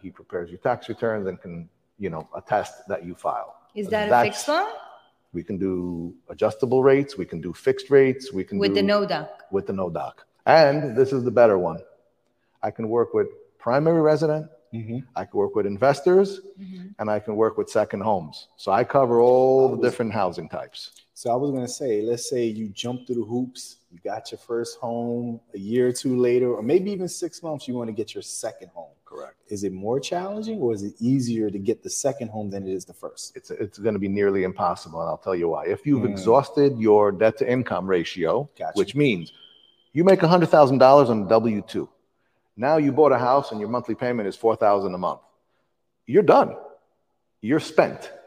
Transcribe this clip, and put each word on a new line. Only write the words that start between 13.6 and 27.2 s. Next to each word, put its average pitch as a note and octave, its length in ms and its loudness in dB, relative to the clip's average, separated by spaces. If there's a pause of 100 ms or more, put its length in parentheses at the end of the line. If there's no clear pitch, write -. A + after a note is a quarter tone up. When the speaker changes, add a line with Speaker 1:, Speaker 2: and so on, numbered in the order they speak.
Speaker 1:
resident. D#3 460 0 (260)
Speaker 3:
Mm-hmm. A2+ 260 -10 (160)
Speaker 1:
I G2 100 -6
can - 140 -8
work G2+ 160 -2
with G#2 100 0
investors, C#3+ 760 2 (200)
Speaker 2:
Mm-hmm. F#3 260 -16 (120)
Speaker 1:
and G#2+ 100 -4
I G#2 100 -2
can G#2+ 160 -8
work A2 220 0
with G#2 120 -4
second G#2 320 -2
homes. F#2+ 560 -6
So - 140 -6
I G#2+ 120 2
cover B2 380 2
all C3 480 6
Speaker 3:
I - 20 0
Speaker 1:
the A#2 60 -4
Speaker 3:
was A#2+ 120 0
Speaker 1:
different A2+ 240 -4
housing F2 340 -4
types. - 440 -14 (240)
Speaker 3:
So - 160 -6
I A#2 40 2
was C#3 160 -2
gonna B2+ 160 -4
say, A#2+ 360 -4
let's A#2+ 260 -4
say B2 160 -2
you A2 240 -6
jump B2 380 -10
through B2 80 -6
the A#2 80 -4
hoops, B2 540 -8 (140)
you E2+ 120 -20
got G#2+ 280 -10
your A2 60 -14
first A#2 420 -8
home A#2+ 600 -6 (160)
a - 20 -12
year A#2 300 0
or B2+ 40 2
two B2+ 260 -4
later, B2 360 2
or G#2+ 80 -4
maybe F3+ 300 0
even F#3 160 -6
six - 340 -10